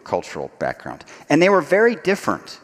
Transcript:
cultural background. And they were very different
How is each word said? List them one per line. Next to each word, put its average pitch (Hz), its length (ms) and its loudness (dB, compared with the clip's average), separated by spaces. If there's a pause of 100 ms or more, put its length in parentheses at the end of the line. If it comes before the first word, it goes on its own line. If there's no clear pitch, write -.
cultural 80 540 -6
background. 65 460 -8 (240)
And 147 120 4
they 180 80 4
were 190 140 4
very 208 340 2
different - 680 -4